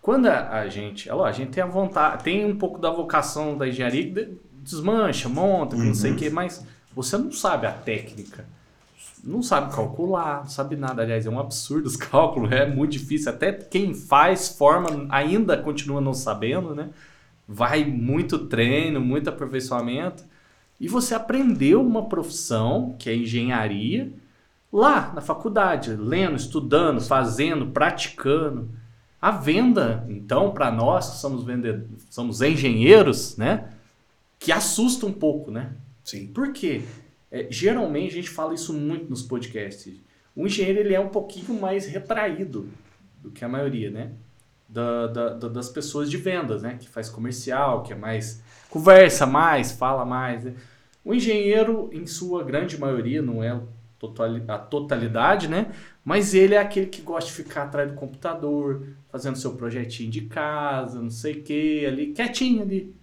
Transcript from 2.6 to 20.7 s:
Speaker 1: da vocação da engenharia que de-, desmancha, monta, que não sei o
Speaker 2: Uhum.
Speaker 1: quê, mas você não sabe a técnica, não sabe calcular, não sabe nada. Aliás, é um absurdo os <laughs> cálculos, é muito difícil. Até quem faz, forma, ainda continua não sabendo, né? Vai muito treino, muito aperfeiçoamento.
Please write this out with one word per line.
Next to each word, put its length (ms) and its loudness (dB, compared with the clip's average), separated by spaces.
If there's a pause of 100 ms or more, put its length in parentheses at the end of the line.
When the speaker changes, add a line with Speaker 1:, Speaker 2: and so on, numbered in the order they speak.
Speaker 1:
da 100 0
vocação 680 -2
da 100 -2
engenharia 360 -2
que 60 -8
de-, 280 -8 (240)
desmancha, 680 -2
monta, 480 0
que 60 0
não 120 2
sei 160 0
o 40 2
Speaker 2:
Uhum. 60 -4
Speaker 1:
quê, 100 -2
mas 340 -6 (300)
você 240 -4
não 140 -2
sabe 340 0
a 60 -2
técnica, 720 -8 (800)
não 180 -4
sabe 320 0
calcular, 680 -2
não 60 -14
sabe 260 -6
nada. 260 -4
Aliás, 240 -2
é 40 -4
um 100 -4
absurdo 460 -4
os 120 -4
<laughs> 0 -
cálculos, 540 2
é 140 4
muito 260 0
difícil. 380 -4
Até 220 0
quem 420 -2
faz, 560 4
forma, 600 4
ainda 460 2
continua 440 -4
não 140 0
sabendo, 600 -2
né? 140 -8 (580)
Vai 360 2
muito 640 0
treino, 540 2
muito 280 0
aperfeiçoamento. 960 -6 (560)